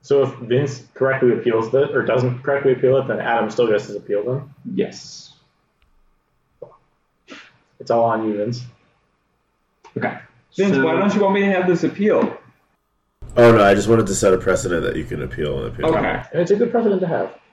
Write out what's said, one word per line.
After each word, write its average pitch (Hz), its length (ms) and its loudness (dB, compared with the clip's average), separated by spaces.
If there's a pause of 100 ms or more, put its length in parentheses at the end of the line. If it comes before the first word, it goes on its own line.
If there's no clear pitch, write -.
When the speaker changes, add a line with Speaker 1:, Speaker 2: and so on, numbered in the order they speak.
Speaker 1:
So 139 180 2
if 127 180 -2
Vince 123 420 -2 (100)
correctly 131 400 2
appeals 113 420 0
it, 139 220 2
or 110 80 0
doesn't 123 380 -2
correctly 139 320 0
appeal 131 240 2
it, 113 100 -4
then 107 120 -4
Adam 113 300 -2
still 120 160 0
gets 107 200 0
his 104 100 -12
appeal 101 260 -4
then? 127 280 -6 (240)
Speaker 2:
Yes. - 580 -8 (2500)
Speaker 1:
It's - 100 -10
all 117 140 2
on 110 240 -2
you, 104 80 -4
Vince. 120 260 -6 (1300)
Speaker 2:
Okay. - 220 -6 (380)
Speaker 3:
Vince, 190 200 2
Speaker 2:
So 135 80 2
Speaker 3:
why 160 80 0
don't 196 220 0
you 208 80 2
want 196 120 2
me 202 60 0
to 196 120 2
have 185 140 0
this 175 180 0
appeal? - 520 0 (1000)
Speaker 4:
Oh, 117 160 8
no, 107 120 6
I 101 100 6
just 101 140 0
wanted 113 200 4
to 98 60 -2
set 95 200 4
a 90 40 0
precedent 90 460 0
that - 100 -2
you 78 100 -6
can 73 180 -8
appeal - 420 -6
an - 80 -10
appeal. - 140 -4
Speaker 3:
Okay. 123 360 0 (100)
Speaker 1:
And 165 100 0
it's 170 80 -2
a 208 60 4
good 233 140 0
precedent 208 300 0
to 180 80 -2
have. 98 260 -4 (180)